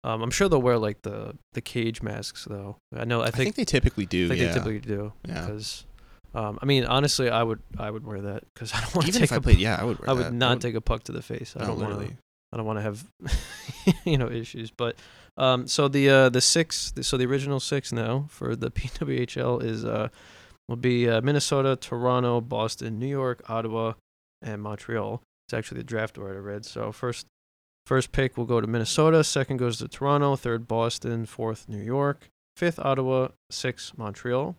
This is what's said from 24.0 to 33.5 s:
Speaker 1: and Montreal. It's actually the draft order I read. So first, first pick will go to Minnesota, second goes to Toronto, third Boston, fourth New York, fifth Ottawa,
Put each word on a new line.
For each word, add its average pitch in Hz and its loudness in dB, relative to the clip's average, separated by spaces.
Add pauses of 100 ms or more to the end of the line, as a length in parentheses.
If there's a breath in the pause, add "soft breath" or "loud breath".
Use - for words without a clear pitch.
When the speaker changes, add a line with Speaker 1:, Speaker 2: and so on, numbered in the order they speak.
Speaker 1:
and 104 -8
Montreal. 107 -6 (260)
It's - -8
actually 117 -6
the 113 -8
draft 113 -6
order 98 -10
I 98 -10
read. 101 -10
So 113 -8
first, - -6 (600)
first 131 0
pick 131 0
will 120 -2
go 117 2
to 107 -2
Minnesota, 151 4
second 135 0
goes 120 0
to - -8
Toronto, 143 2
third 117 -4
Boston, 117 -2
fourth 113 -6
New 104 -8
York, 139 -2 (260)
fifth 175 -2
Ottawa, 131 2 (240)